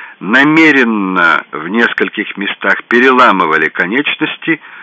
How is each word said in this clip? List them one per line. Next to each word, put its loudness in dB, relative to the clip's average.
намеренно 2
в -10
нескольких -4
местах -4
переламывали 2
конечности, -4